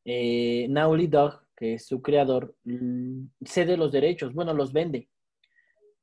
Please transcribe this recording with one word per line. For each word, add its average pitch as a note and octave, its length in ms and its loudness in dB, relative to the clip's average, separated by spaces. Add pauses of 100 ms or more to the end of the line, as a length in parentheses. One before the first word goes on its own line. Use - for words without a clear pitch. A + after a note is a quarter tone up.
eh, A#2+ 680 0
Naughty D#3+ 380 2
Dog, D3 340 2 (140)
que A2+ 200 -4
es A2+ 120 -12
su C3 140 -4
creador, C3 540 2 (100)
mm, B2 580 -6 (220)
cede F3+ 320 0
los D#3 160 0
derechos, C#3+ 400 0
bueno, E3 200 -4
los C#3 200 0
vende. D3+ 340 -2 (960)